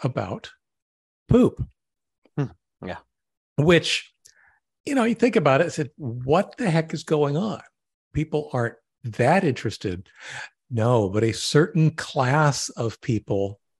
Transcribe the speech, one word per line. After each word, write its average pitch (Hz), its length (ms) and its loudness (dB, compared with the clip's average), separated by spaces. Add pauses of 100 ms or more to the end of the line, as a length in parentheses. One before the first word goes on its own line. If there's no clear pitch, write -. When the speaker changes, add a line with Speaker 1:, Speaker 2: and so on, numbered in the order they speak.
Speaker 1:
about 117 480 -6 (800)
poop. - 360 4 (720)
Speaker 2:
Hmm. 143 100 -2 (380)
Yeah. 90 140 -10 (580)
Speaker 1:
Which, 165 560 2 (720)
you 285 120 -4
know, 240 80 2
you 233 100 0
think 262 220 2
about 143 240 4
it, 170 120 -2
said, 147 240 -6
"What 135 600 -2
the 233 140 -2
heck 160 220 0
is 156 120 -8
going 147 320 0
on? 202 240 -6 (520)
People 151 400 -4
aren't 117 220 -2 (300)
that 131 400 2
interested." 107 640 -4 (640)
No, 113 380 2
but 104 140 0
a 113 100 2
certain 156 600 0
class 143 800 0
of - 300 -6
people 101 600 -4 (180)